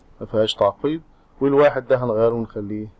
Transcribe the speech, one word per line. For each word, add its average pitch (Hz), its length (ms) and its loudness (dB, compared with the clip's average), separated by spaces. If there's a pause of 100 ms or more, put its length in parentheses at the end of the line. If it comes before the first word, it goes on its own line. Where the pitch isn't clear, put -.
(200)
ما 110 60 -12
فيهاش 110 280 -2
تعقيد. 143 480 -2 (380)
والواحد 139 460 2
ده 127 180 0
هنغيره 117 300 2
ونخليه 107 540 -8 (120)